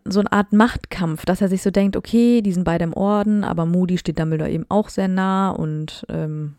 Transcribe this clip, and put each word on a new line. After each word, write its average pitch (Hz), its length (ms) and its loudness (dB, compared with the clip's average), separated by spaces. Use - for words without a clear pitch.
so 190 140 0
eine 202 120 0
Art 208 220 2
Machtkampf, 185 720 0
dass 185 160 0
er 196 80 2
sich 185 140 -2
so 196 80 0
denkt, 196 260 2
„Okay, 233 440 4
die 202 100 0
sind 180 120 0
beide 170 200 0
im 165 100 -2
Orden, 208 500 0
aber 165 220 0
Moody 180 320 2
steht 165 220 -4
Dumbledore 160 320 -2
eben 165 180 -4
auch 208 200 0
sehr 190 180 -2
nah“ 190 420 0
und, 156 600 -6
ähm, 156 500 -6